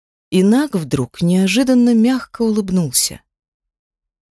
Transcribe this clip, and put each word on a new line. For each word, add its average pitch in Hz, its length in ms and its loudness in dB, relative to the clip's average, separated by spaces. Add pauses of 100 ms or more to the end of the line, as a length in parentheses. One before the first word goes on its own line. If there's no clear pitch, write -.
(300)
И 185 120 2
Наг 247 320 2
вдруг 139 480 -4
неожиданно 233 720 2
мягко 240 480 -2
улыбнулся. 185 800 -2 (1160)